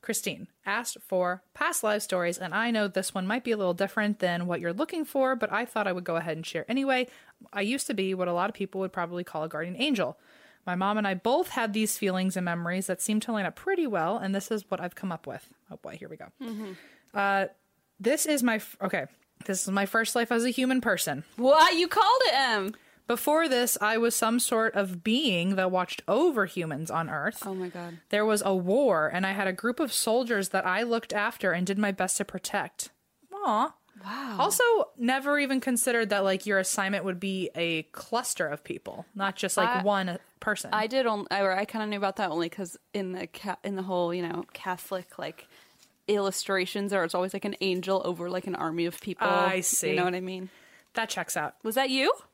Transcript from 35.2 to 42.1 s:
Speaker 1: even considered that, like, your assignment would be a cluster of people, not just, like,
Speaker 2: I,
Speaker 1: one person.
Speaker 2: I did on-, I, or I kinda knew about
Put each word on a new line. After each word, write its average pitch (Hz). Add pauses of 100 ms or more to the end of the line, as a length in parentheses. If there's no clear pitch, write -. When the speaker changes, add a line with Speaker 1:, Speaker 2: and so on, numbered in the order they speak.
Speaker 1:
even 269
considered 233
that, 196
like, 190
your 202
assignment 190
would 185
be 190
a 170 (120)
cluster -
of 147
people, -
not 196
just, -
like, 196
Speaker 2:
I, 247
Speaker 1:
one 190 (200)
person. -
Speaker 2:
I 214
did 247
on-, 208
I, 196
or 196
I 208
kinda 214
knew 208
about 196